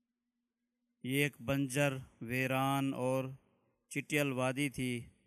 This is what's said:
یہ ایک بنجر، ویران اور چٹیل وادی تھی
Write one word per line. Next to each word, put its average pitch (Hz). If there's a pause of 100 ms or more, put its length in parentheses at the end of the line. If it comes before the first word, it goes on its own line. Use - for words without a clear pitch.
(1040)
یہ 135
ایک 143
بنجر، 135 (240)
ویران 131
اور 127 (640)
چٹیل 143
وادی 127
تھی 127 (340)